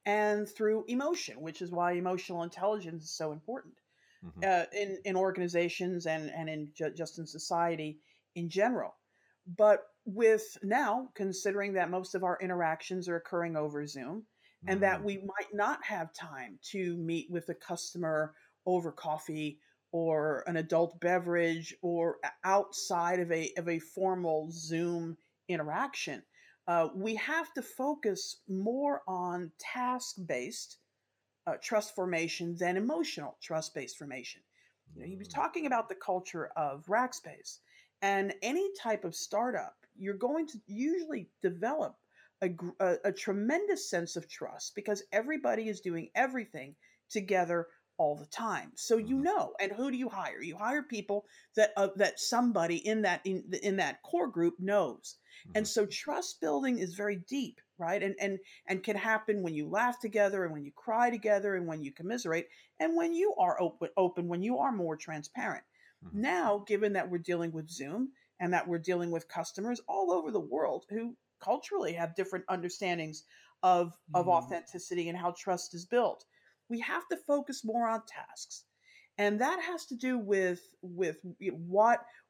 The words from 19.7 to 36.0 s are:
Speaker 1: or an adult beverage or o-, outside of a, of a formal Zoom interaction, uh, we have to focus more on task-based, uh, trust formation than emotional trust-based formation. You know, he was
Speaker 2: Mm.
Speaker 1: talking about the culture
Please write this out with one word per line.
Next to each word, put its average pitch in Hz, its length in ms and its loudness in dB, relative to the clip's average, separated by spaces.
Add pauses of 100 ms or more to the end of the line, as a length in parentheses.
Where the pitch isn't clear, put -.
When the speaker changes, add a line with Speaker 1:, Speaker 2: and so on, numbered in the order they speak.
Speaker 1:
or 156 560 2
an 170 100 0
adult 165 420 2
beverage 170 840 2
or 170 420 2
o-, - 60 -2 (140)
outside 185 760 2
of 170 120 0
a, 160 260 0
of 170 120 -4
a 165 100 0
formal 170 720 0
Zoom 165 680 -2 (300)
interaction, 165 760 -4 (440)
uh, 170 260 4
we 208 220 -2
have 302 380 -2
to 262 80 -4
focus 254 840 -4
more 233 600 0
on 180 500 -4
task-based, 214 1200 -6 (680)
uh, 156 160 -2
trust - 340 0
formation 170 600 -2
than 180 200 2
emotional 240 640 -2
trust-based 156 560 -6
formation. 131 440 -12 (520)
You - 80 -16
know, 143 60 -10
he 190 80 -10
was 190 140 -12
Speaker 2:
Mm. - 60 -10
Speaker 1:
talking 330 300 0
about 233 240 2
the 190 60 -6
culture 180 520 -4 (100)